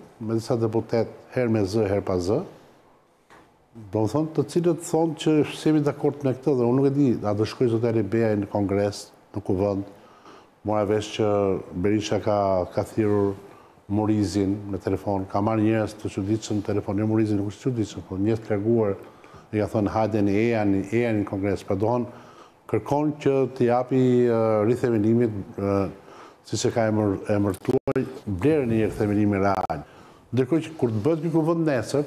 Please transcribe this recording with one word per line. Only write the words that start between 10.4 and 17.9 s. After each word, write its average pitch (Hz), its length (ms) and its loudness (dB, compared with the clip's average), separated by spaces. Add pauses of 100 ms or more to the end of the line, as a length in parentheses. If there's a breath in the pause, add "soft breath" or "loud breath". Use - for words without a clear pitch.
Mora 107 200 0
vesh 104 320 0
që 110 100 2 (460)
Berisha 104 480 0
ka, 104 160 0 (360)
ka 104 120 -2
thirrur 104 500 0 (500 loud breath)
Murizin 101 680 0 (120)
me 98 140 -6
telefon, 95 480 -2
ka 101 100 -2
marrë 107 240 2
njerëz 107 320 2
të - 160 -8
çuditshëm 107 480 -4
në 98 60 -8
telefon, 101 340 -4
jo 110 80 0
Murizin, 110 320 2
nuk 104 140 -4
është - 140 -6
çuditshëm, 110 400 -4